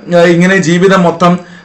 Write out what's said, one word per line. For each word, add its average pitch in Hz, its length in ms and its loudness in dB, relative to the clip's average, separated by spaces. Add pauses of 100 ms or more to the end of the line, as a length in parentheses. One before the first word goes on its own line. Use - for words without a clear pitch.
(160)
ഏ, 170 60 2
ഇങ്ങനെ 175 360 2
ജീവിതം 180 460 0
മൊത്തം 175 600 -2